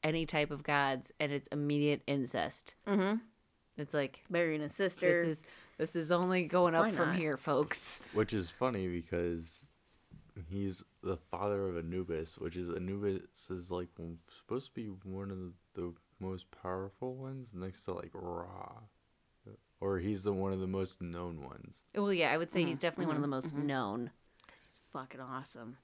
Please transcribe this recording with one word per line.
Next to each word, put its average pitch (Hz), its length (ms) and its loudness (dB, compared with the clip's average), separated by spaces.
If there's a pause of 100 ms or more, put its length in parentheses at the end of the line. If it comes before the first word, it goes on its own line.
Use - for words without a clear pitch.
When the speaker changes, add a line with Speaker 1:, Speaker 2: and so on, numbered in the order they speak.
Speaker 1:
any 160 220 2
type 147 240 2
of 147 140 -6
gods 139 560 2
and 147 120 2
it's 143 200 -2
immediate 147 560 4
incest. 127 680 0 (140)
Speaker 2:
Mm-hmm. 202 300 4 (600)
Speaker 1:
It's 147 160 -6
like, 139 360 -2
Speaker 2:
Marrying 165 320 2
a 147 80 -4
sister. 175 560 2
Speaker 1:
this 156 120 2
is, - 60 -8 (340)
this 160 180 0
is 165 160 2
only 180 320 6
going 175 300 6
up 165 120 8
Speaker 2:
Why 220 60 2
Speaker 1:
from 165 180 4
Speaker 2:
not? 180 80 2
Speaker 1:
here, 156 200 2
folks. - 640 2 (120)
Speaker 3:
Which 107 200 4
is 92 160 0
funny 110 380 0
because 85 800 -2 (840)
he's 95 340 -2 (200)
the 90 140 0 (120)
father 98 400 0
of 85 80 -2
Anubis, 82 640 -4
which 82 180 -6
is, 87 140 -4
Anubis 98 500 -2 (300)
is, 90 200 -8
like, 90 240 -4
w-, 85 220 -10 (180)
supposed 127 320 -6
to - 60 -20
be 113 140 -8 (160)
one 95 280 -8
of 95 60 -6
the, 90 160 -10 (220)
the 87 180 -4 (260)
most 95 260 -6 (180)
powerful 98 520 -4
ones 131 380 -10
next 95 320 -8
to, 92 80 -4
like, 90 200 -8
Ra. 87 580 -8 (1080)
Or 98 180 2
he's 95 240 0
the, 104 120 2
one 95 200 2
of 95 60 0
the 95 80 0
most 95 340 -2
known 85 420 -6
ones. - 340 -14 (180)
Speaker 1:
Well, 202 180 2
yeah, 160 180 4
I 151 60 4
would 165 140 -2
say 185 80 2
he's 170 180 4
Speaker 2:
Mm-hmm. - 40 -4
Speaker 1:
definitely 170 260 0
one 156 80 2
of 143 80 0
the - 40 0
Speaker 2:
Mm-hmm. 143 40 0
Speaker 1:
most 135 240 -2
Speaker 2:
Mm-hmm. 143 120 -2
Speaker 1:
known. 120 440 -2 (360)
Speaker 2:
'Cause - 160 -20
he's - 120 -20 (180)
fucking 131 280 -10
awesome. 127 640 -10